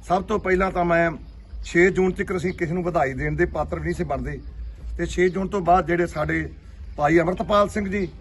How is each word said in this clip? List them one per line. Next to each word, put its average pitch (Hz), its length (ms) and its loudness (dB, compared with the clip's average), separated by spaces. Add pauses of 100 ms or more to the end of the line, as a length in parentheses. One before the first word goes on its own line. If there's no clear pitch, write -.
ਸਭ 180 140 2
ਤੋਂ 208 160 -2
ਪਹਿਲਾਂ 185 320 2
ਤਾਂ 180 140 0
ਮੈਂ 170 260 4 (540)
ਛੇ 180 260 6
ਜੂਨ 185 220 2
ਤੱਕ 190 240 -4
ਅਸੀਂ 180 160 -2
ਕਿਸੇ 170 220 -4
ਨੂੰ 180 80 -2
ਵਧਾਈ 165 300 0
ਦੇਣ 151 240 -2
ਦੇ 175 80 4
ਪਾਤਰ 160 340 -4
ਵੀ 147 60 -8
ਨਹੀਂ 170 100 -2
ਸੀ 175 100 -4
ਬਣਦੇ, 139 360 -6 (580)
ਤੇ 170 80 -2
ਛੇ 180 220 2
ਜੂਨ 185 200 -2
ਤੋਂ 196 120 -2
ਬਾਅਦ 175 260 4
ਜਿਹੜੇ 170 200 0
ਸਾਡੇ 160 420 -4 (480)
ਭਾਈ 151 240 4
ਅਮਰਤਪਾਲ 196 480 2
ਸਿੰਘ 202 200 -4
ਜੀ 190 200 -2 (120)